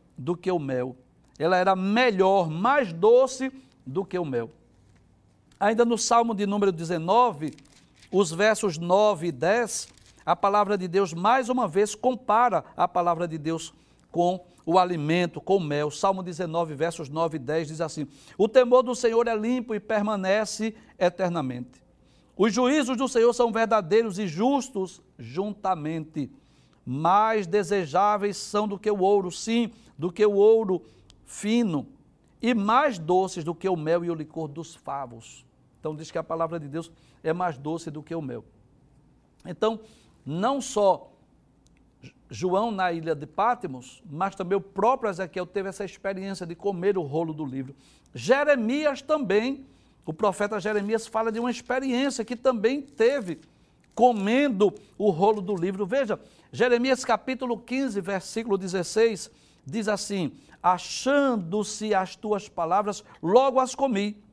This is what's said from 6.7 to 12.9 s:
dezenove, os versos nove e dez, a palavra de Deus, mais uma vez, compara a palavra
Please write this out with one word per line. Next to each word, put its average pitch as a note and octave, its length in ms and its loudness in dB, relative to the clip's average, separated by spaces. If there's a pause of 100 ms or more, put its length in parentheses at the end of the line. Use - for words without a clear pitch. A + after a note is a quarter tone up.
dezenove, E3+ 840 0 (560)
os F3+ 200 2
versos G3+ 460 2
nove F3+ 500 2
e E3 40 -2
dez, F#3+ 560 -2 (360)
a E3 120 2
palavra G3+ 420 2
de F#3 100 -4
Deus, F3 260 0
mais A3 360 2
uma B3 180 0
vez, G3 280 0
compara A#3 680 2 (140)
a F3 100 2
palavra F3 400 0